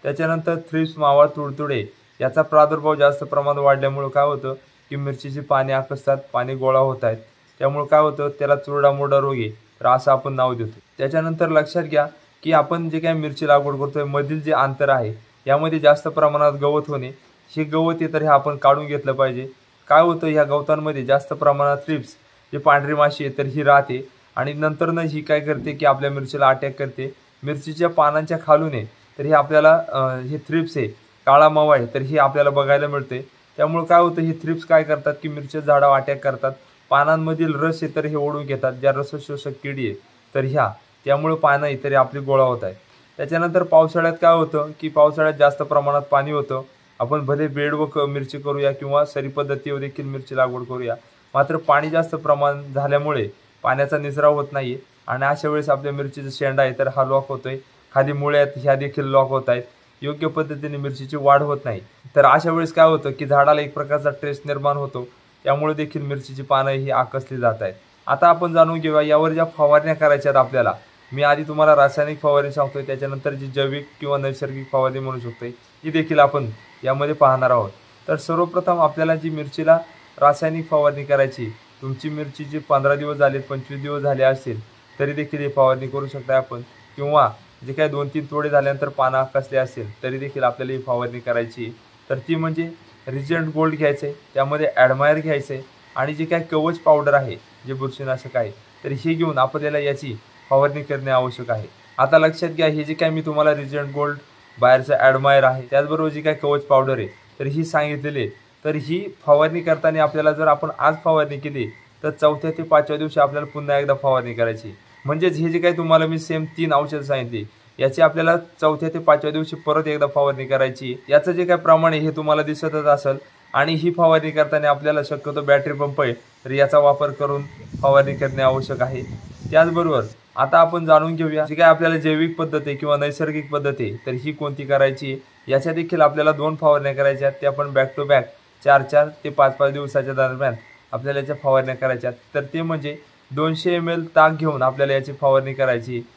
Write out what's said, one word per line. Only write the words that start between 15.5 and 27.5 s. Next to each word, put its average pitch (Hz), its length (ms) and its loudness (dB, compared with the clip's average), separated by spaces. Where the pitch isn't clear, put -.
जास्त 147 300 4
प्रमाणात 147 440 2
गवत 147 360 0
होणे, 131 200 -6
हे 156 80 -2
गवत 160 360 0
आहे, 160 120 -2
तर 151 100 -2
हे 156 60 0
आपण 143 280 4
काढून 143 300 2
घेतलं 139 260 -4
पाहिजे. 131 360 -2
काय 151 140 8
होतं, 165 240 0
ह्या 151 180 2
गवतांमध्ये 147 600 -2
जास्त 139 280 0
प्रमाणात 143 440 2
थ्रिप्स, 143 380 -8
जे 143 60 -8
पांढरी 143 360 2
माशी 147 300 2
आहे, 135 140 -6
तर 139 80 -2
ही 143 160 -6
राहते 139 460 4
आणि 139 160 -4
नंतरनं 156 480 -2
ही 151 200 -4
काय 151 200 0
करते 147 320 -4
की 143 140 -2
आपल्या 139 240 2
मिरचीला 139 380 0
attack 135 300 -2
करते. 135 360 -8
मिरचीच्या 147 460 -4